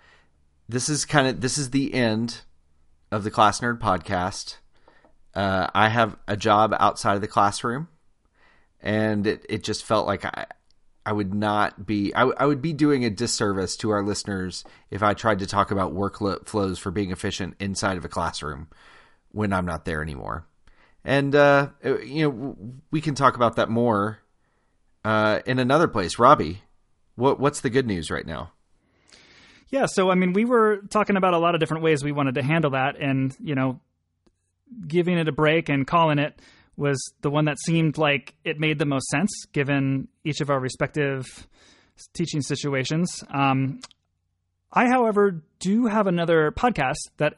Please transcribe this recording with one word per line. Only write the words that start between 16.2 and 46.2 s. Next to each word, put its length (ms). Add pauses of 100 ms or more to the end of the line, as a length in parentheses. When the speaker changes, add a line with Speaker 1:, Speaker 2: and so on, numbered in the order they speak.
Speaker 1:
for 140
being 200
efficient 480
inside 380
of 60
a 60
classroom 580 (640)
when 220
I'm 120
not 200
there 160
anymore. 440 (600)
And, 280
uh, 360 (160)
uh, 140
you 240
know, 80
w-, 240 (360)
we 80
can 160
talk 220
about 180
that 140
more, 500 (840)
uh, 400
in 140
another 280
place. 320
Robbie, 440 (520)
what, 240
what's 220
the 80
good 180
news 240
right 140
now? 260 (1160)
Speaker 2:
Yeah, 160
so, 260
I 40
mean, 180
we 100
were 340 (120)
talking 260
about 180
a 40
lot 160
of 80
different 220
ways 200
we 80
wanted 240
to 80
handle 280
that, 280
and, 400
you 160
know, 240 (1040)
giving 320
it 120
a 20
break 380
and 180
calling 320
it 180 (380)
was 260 (200)
the 80
one 160
that 140
seemed 380
like 460
it 160
made 180
the 80
most 220
sense, 240 (200)
given 560 (160)
each 180
of 100
our 80
respective 640 (720)
s-, 160
teaching 280
situations. 800 (100)
Um, 460 (920)
I, 160
however, 560 (160)
do 280
have 180
another 460